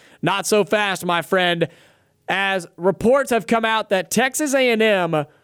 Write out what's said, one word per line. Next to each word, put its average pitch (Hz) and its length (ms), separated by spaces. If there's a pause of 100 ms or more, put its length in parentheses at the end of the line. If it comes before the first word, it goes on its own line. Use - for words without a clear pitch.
(220)
Not 196 240
so 208 180
fast, 202 400
my 170 200
friend, 175 460 (580)
as 190 400 (100)
reports 226 540
have 226 160
come 226 180
out 220 240
that 190 220
Texas 262 420
A 254 160
and 220 140
M 170 420 (180)